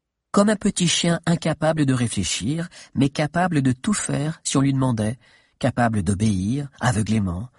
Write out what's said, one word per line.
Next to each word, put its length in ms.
comme 180
un 60
petit 320
chien 380
incapable 600
de 80
réfléchir, 760
mais 140
capable 540
de 100
tout 220
faire 480
si 140
on 40
lui 120
demandait, 460
capable 440
d'obéir 640
aveuglément, 680